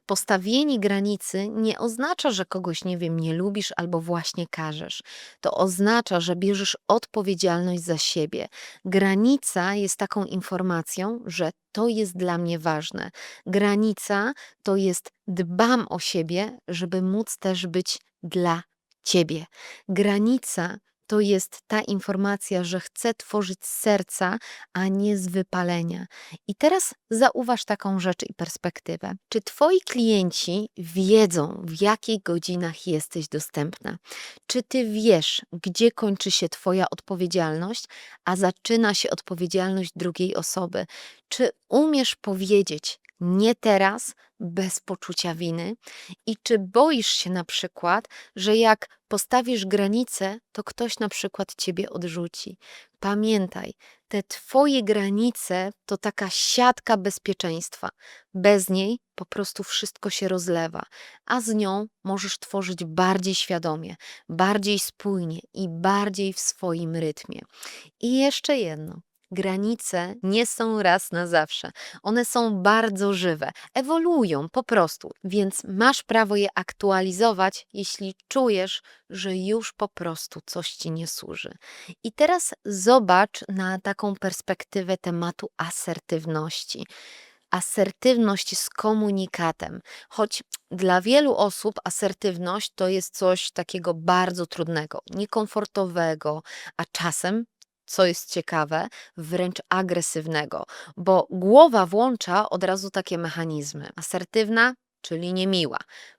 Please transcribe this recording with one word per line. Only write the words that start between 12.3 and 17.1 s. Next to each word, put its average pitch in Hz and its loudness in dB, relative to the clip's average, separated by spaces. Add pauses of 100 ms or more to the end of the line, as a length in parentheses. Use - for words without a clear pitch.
mnie 170 -2
ważne. 156 -4 (360)
Granica 202 0 (300)
to 196 2
jest 196 0 (160)
dbam 190 2
o 185 -4
siebie, 180 -4
żeby 180 -4
móc 196 -2